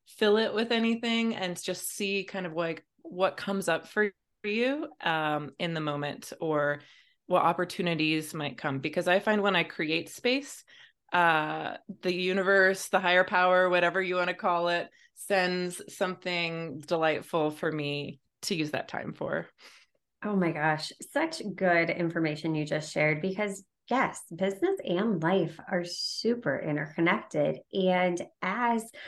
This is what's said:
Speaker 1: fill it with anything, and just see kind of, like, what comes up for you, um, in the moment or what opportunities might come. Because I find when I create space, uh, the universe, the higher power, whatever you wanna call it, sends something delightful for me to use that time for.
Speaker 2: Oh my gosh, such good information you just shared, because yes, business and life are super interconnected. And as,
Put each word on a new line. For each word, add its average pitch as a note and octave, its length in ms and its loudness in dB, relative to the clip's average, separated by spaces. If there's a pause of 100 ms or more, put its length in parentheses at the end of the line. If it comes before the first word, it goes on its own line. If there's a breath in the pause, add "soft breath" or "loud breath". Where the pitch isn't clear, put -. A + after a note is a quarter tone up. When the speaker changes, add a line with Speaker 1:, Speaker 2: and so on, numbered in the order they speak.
Speaker 1:
fill G#3 300 4
it A3 160 2
with A3+ 180 0
anything, A3+ 640 2
and F3 260 -4
just - 280 -6
see G3 360 -2
kind F#3+ 200 -6
of, E3 80 -6
like, E3 320 -4 (140)
what F#3 380 0
comes G3 320 -2
up E3 200 0
for G#3 240 0 (320)
you, B3+ 440 -2 (140)
um, D3+ 560 0
in E3+ 160 -2
the D#3+ 60 -2
moment D3 600 -4
or D3 400 0 (460 loud breath)
what F3+ 160 4
opportunities E3 920 0
might D3+ 240 -6
come. C#3 200 -2
Because E3 300 -2
I F3+ 100 6
find G#3 240 2
when G3 140 2
I E3+ 60 4
create E3 480 -4
space, C4+ 540 -4 (480 loud breath)
uh, D#3 640 2 (260)
the F#3 100 0
universe, F#3 760 2
the F#3 120 2
higher F3+ 240 6
power, F3+ 440 4
whatever F3 340 4
you F3+ 140 -2
wanna F3+ 180 0
call F3 340 0
it, E3+ 200 0 (260 soft breath)
sends F3+ 680 0 (160)
something E3+ 840 -4
delightful D#3 680 0
for D#3+ 220 -4
me C#3+ 480 -6 (220)
to - 120 -2
use D#3 180 -2
that - 160 -4
time - 260 -8
for. D#3+ 340 -6 (760 loud breath)
Speaker 2:
Oh G#3 120 -2
my F3 160 2
gosh, D#3 400 0 (200)
such D#4+ 300 -2 (140)
good E3+ 340 4
information D#3+ 640 -2
you D3+ 100 0
just D3+ 280 -4
shared, D#3 280 2
because G3 440 -4 (260)
yes, A#3+ 300 0 (140)
business G3 500 0
and F#3 380 0
life E3+ 360 2 (120)
are F3 140 0
super F#3+ 760 -2
interconnected. D#3 1000 0 (140)
And F3+ 500 2 (180)
as, A3+ 440 0 (240 loud breath)